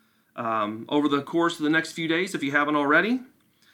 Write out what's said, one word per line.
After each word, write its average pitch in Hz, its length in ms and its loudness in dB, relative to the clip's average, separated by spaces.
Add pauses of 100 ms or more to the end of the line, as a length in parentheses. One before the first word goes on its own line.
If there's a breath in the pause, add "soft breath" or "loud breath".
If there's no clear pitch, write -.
(360)
um, 110 540 -4
over 147 180 2
the 139 140 2
course 165 360 0
of 156 60 -4
the 147 60 2
next 160 240 0
few 165 140 -4
days 180 280 0
if 147 80 -4
you 139 80 -2
haven't 147 240 2
already. 170 460 2 (520 soft breath)